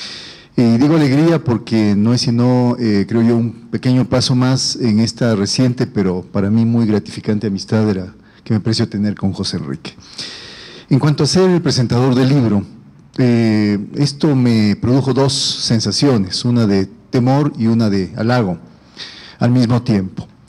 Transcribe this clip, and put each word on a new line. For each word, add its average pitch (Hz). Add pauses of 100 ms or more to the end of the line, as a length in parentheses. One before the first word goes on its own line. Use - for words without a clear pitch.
(580)
Y 117
digo 151
alegría 151
porque 107
no 113
es 120
sino, 123
eh, 104
creo 117
yo, 117
un 113
pequeño 127
paso 127
más 127
en 110
esta 113
reciente, 123
pero 92
para 101
mí 113
muy 117
gratificante 104
amistad 107
de 107
la 92 (280)
que 120
me 107
aprecio 110
tener 104
con 95
José 92
Enrique. 69 (960)
En 143
cuanto 151
a 139
ser 185
el 170
presentador 127
del 131
libro, 110 (540)
eh, 110 (160)
esto 139
me 113
produjo 131
dos 135
sensaciones, 107
una 120
de 98 (220)
temor 135
y 113
una 113
de 95
halago 110 (800)
al 120
mismo 123
tiempo. 95 (220)